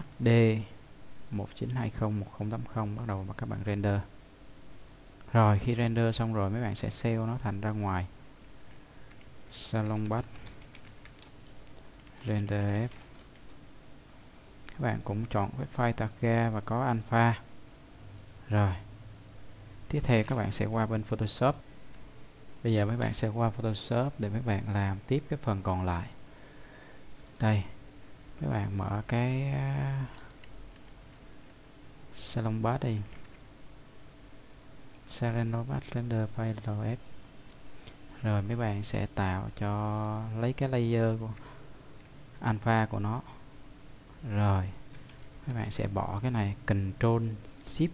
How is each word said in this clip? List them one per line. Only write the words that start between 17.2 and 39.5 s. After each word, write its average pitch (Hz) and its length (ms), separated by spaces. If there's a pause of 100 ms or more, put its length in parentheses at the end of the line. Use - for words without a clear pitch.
Rồi. 104 240 (1160)
Tiếp 147 160
theo 113 200
các 135 120
bạn 104 160
sẽ 104 140
qua 110 200
bên 110 160
Photoshop. 113 540 (1080)
Bây 117 100
giờ 104 140
mấy 113 100
bạn 113 180
sẽ 113 140
qua 113 220
Photoshop 110 680
để 104 100
mấy 110 140
bạn 104 320
làm 98 320
tiếp 139 220
cái 151 80
phần 101 260
còn 92 220
lại. 87 240 (1300)
Đây. 110 220 (760)
Mấy 147 100
bạn 101 280
mở 98 300
cái, 131 440
à, 139 520 (2000)
Salon 110 460
Bass 120 220
đi. 117 120 (2000)
Salon 117 440 (160)
Bass 135 260
Render 117 420
File 110 180 (120)
F. 110 300 (1300)
Rồi 104 200
mấy 107 140
bạn 104 260
sẽ 101 240
tạo 98 520